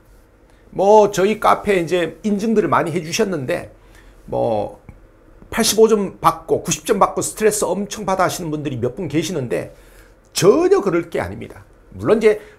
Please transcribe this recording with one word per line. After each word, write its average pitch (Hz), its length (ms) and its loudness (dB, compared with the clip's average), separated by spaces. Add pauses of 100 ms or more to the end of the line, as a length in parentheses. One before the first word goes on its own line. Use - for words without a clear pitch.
(720)
뭐 202 400 6
저희 202 280 0
카페에 202 400 2
이제 165 440 -2
인증들을 208 460 0
많이 151 220 0
해주셨는데 165 800 -4 (540)
뭐 120 560 -4 (680)
팔십오 220 380 2
점 208 320 0
받고 160 420 0
구십 - 240 -6
점 208 140 0
받고 185 220 0
스트레스 208 440 -2
엄청 202 400 -6
받아 190 180 0
하시는 165 280 -4
분들이 147 260 -6
몇 117 180 -4
분 185 120 -8
계시는데 131 680 -4 (580)
전혀 330 480 4
그럴 170 280 -2
게 - 100 -8
아닙니다. 113 460 -10 (260)
물론 135 280 0
이제 214 200 2 (200)